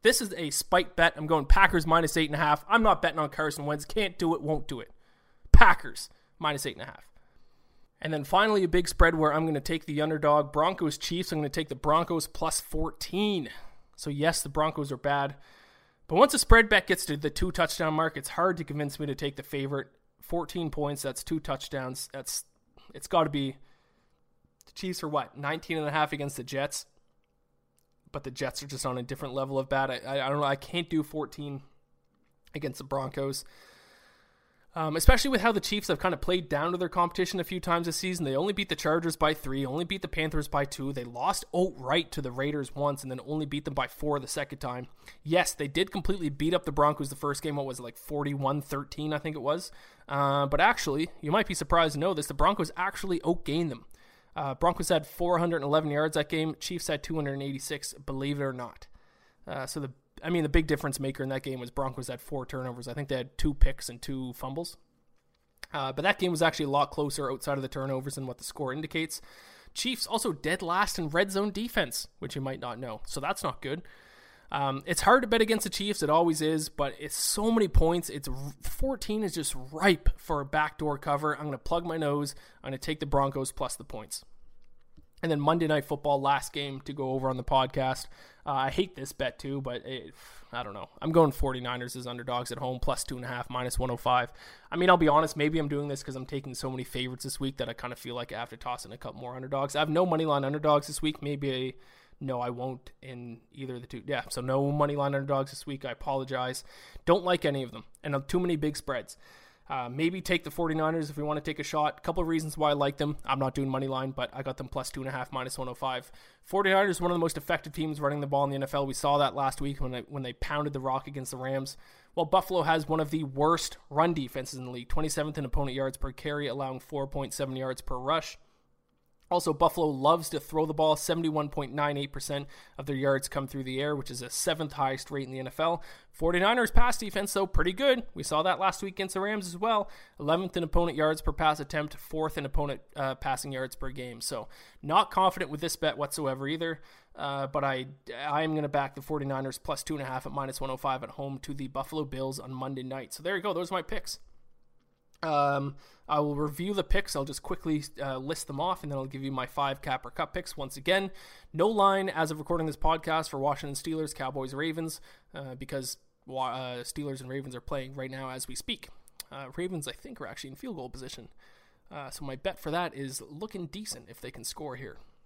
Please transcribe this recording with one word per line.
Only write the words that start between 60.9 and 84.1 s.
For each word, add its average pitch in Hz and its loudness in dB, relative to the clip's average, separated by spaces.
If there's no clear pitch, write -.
maker 135 -4
in 131 -4
that 135 -4
game 131 -6
was 120 -10
Broncos 135 -6
had 123 -8
four 131 -8
turnovers. 123 -8
I 120 -10
think 143 -6
they 139 0
had 127 -6
two 147 4
picks - 6
and 143 -12
two 131 -6
fumbles. 135 -8
Uh, 135 -4
but 143 -4
that 190 2
game 185 2
was 160 0
actually 160 2
a 139 -2
lot 139 2
closer 143 -2
outside 139 -4
of 135 -4
the 131 -6
turnovers 135 -4
than 135 -6
what 127 -10
the - -18
score 131 -6
indicates. 156 -4
Chiefs - -4
also 226 -2
dead 156 -2
last 185 0
in 160 -2
red 190 2
zone 202 0
defense, 202 -2
which - -8
you 143 -4
might 135 -6
not 120 -8
know. 117 -8
So - -6
that's 165 -4
not - -4
good. 147 -4
Um, 139 -2
it's 170 -2
hard 220 8
to 233 -4
bet 226 4
against 220 2
the 208 -4
Chiefs. 202 -2
It 143 2
always 160 6
is, 156 0
but 139 -4
it's 147 -8
so 214 0
many 220 6
points. 165 6
It's 143 -8
r-, 135 -6
fourteen 220 -2
is 180 -2
just 156 -2
ripe 165 6
for 147 -2
a 139 -4
backdoor 151 0
cover. 143 0
I'm 147 -8
gonna 139 -6
plug 170 -2
my 165 -4
nose. 147 0
I'm 127 -8
gonna 135 -6
take 156 -6
the 151 -4
Broncos 139 0
plus - -6
the - -16
points. - -12